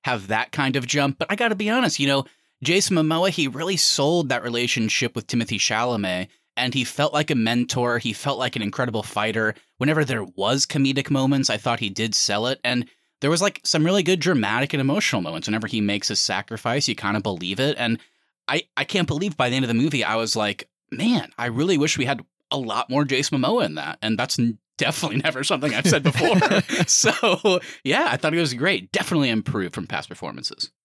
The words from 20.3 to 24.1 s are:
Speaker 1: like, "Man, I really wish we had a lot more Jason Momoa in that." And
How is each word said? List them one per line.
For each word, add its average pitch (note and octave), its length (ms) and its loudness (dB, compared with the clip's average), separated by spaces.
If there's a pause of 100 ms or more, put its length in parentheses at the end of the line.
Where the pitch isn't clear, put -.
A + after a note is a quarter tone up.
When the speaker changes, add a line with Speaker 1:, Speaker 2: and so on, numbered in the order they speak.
Speaker 1:
like, G#2 340 -2 (220)
"Man, F3 460 0
I A#2+ 100 -4
really D3+ 320 2
wish D3+ 180 2
we B2+ 80 2
had B2+ 180 -2 (280)
a C3+ 60 -2
lot A2+ 340 -4
more C#3+ 120 2
Jason C3+ 380 0
Momoa G3+ 240 2
in D#2 100 -4
that." D2+ 280 -8
And A2 160 0